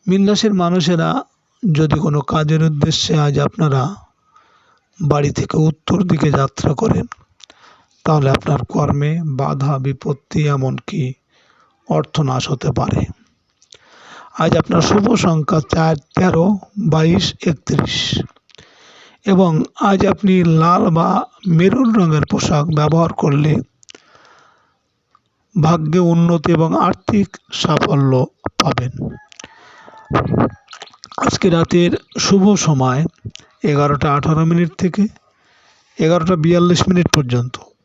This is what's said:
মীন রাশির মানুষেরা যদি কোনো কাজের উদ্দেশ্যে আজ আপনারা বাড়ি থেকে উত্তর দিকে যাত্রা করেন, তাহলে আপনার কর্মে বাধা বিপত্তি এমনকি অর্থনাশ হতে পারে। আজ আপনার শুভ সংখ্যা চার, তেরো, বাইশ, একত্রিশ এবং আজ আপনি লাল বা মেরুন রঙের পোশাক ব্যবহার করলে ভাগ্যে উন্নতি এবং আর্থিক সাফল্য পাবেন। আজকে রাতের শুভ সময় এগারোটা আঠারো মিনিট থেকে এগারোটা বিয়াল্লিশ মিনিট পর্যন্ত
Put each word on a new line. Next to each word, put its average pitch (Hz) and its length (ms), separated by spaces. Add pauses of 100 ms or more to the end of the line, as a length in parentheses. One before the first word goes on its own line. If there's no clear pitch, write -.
মীন 196 220
রাশির 208 240
মানুষেরা 175 680 (500)
যদি 151 260
কোনো 147 220
কাজের 156 420
উদ্দেশ্যে 160 560
আজ 143 200
আপনারা 143 560 (1040)
বাড়ি 147 300
থেকে - 260
উত্তর 160 460
দিকে 160 280
যাত্রা 139 420
করেন, 226 320 (1000)
তাহলে 147 260
আপনার 139 360
কর্মে 147 600
বাধা 139 540
বিপত্তি 139 680
এমনকি 131 680 (760)
অর্থনাশ 143 640
হতে 139 200
পারে। - 340 (1300)
আজ 165 180
আপনার 170 240
শুভ 208 340
সংখ্যা 160 460 (100)
চার, 160 240
তেরো, 185 600 (220)
বাইশ, 160 540 (140)
একত্রিশ - 720 (1040)
এবং 180 380 (160)
আজ 196 260
আপনি 190 380
লাল 170 460
বা 180 360 (220)
মেরুন 196 460
রঙের 165 280 (100)
পোশাক 151 340 (100)
ব্যবহার 160 380
করলে 147 420 (2000)
ভাগ্যে 160 380
উন্নতি 170 520
এবং 160 300
আর্থিক - 560 (160)
সাফল্য 139 720 (180)
পাবেন। 127 480 (2250)
আজকে - 320
রাতের 170 420 (280)
শুভ 196 360
সময় 135 500 (580)
এগারোটা 143 500
আঠারো 156 320
মিনিট 170 320
থেকে 196 300 (880)
এগারোটা 170 380
বিয়াল্লিশ 170 520
মিনিট 175 200
পর্যন্ত 123 500 (280)